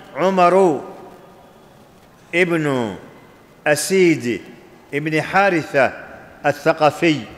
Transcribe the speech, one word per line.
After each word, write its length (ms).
Umaru 640
ibnu 640
Asiid 760
ibn 260
Haritha 720
al-Thaqafi 840